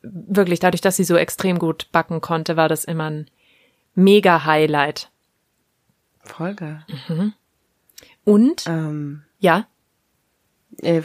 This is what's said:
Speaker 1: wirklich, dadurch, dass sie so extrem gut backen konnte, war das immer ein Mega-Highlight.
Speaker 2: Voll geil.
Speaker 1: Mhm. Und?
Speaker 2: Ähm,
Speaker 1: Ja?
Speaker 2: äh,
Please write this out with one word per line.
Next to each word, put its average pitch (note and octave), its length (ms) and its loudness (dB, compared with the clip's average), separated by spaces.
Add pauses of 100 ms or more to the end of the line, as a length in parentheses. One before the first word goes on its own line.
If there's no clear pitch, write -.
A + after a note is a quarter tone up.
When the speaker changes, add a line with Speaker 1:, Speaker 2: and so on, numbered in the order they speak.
Speaker 1:
wirklich, F3+ 600 -2
dadurch, F3 200 2
dass F#3+ 140 0
sie F#3+ 80 0
so E3+ 140 2
extrem F3 420 -2
gut D#3+ 320 -6
backen E3 300 -2
konnte, E3 340 -4
war D#3+ 140 2
das D#3 160 -4
immer D#3+ 240 -6
ein D3+ 200 -10 (640)
Mega-Highlight. D#3 1120 4 (1120)
Speaker 2:
Voll F#3 320 -10
geil. D3+ 300 -14 (240)
Speaker 1:
Mhm. F#3+ 240 -2 (920)
Und? A3 440 4
Speaker 2:
Ähm, D3+ 560 -6 (160)
Speaker 1:
Ja? F#3 260 2 (1160)
Speaker 2:
äh, E3 240 0